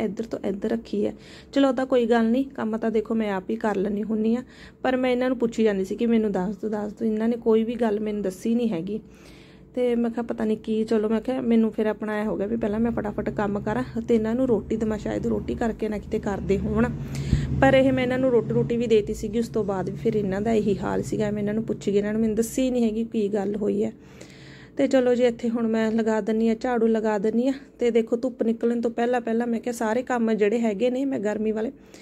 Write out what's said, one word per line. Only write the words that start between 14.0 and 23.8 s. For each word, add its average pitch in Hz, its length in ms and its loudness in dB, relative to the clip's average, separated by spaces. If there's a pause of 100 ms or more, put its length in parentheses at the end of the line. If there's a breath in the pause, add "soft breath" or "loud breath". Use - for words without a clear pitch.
ਤੇ 233 140 2
ਇਹਨਾਂ 220 200 2
ਨੂੰ 262 140 2
ਰੋਟੀ 220 280 0
ਦੇਵਾਂ, 220 220 -2
ਸ਼ਾਇਦ 214 280 -4
ਰੋਟੀ 220 280 -2
ਕਰਕੇ 226 340 -4
ਨਾ 208 100 -4
ਕਿਤੇ 214 200 -4
ਕਰਦੇ 196 400 -2
ਹੋਣ। 214 320 0 (720 loud breath)
ਪਰ 269 140 8
ਇਹ 269 180 6
ਮੈਂ 262 100 0
ਇਹਨਾਂ 254 160 0
ਨੂੰ 262 120 2
ਰੋਟੀ 226 180 4
ਰੂਟੀ 233 280 0
ਵੀ 233 100 0
ਦੇਤੀ 214 280 4
ਸੀਗੀ, 214 240 -4
ਉਸ 233 100 -2
ਤੋਂ 220 160 -2
ਬਾਅਦ 190 260 -2
ਵੀ 196 60 -8
ਫਿਰ 226 180 0
ਇਹਨਾਂ 196 260 0
ਦਾ 226 120 0
ਇਹੀ 202 260 2
ਹਾਲ 196 240 -2
ਸੀਗਾ। 208 280 -2
ਮੈਂ 208 120 -2
ਇਹਨਾਂ 208 120 0
ਨੂੰ 220 100 -2
ਪੁੱਛ 214 240 -4
ਗਈ, 202 100 2
ਇਹਨਾਂ 202 140 0
ਨੇ 220 60 -2
ਮੈਨੂੰ 220 180 0
ਦੱਸੀ 247 340 0
ਨਹੀਂ 247 140 2
ਹੈਗੀ 220 200 0
ਕੀ 220 240 -2
ਗੱਲ 208 280 -2
ਹੋਈ 202 280 0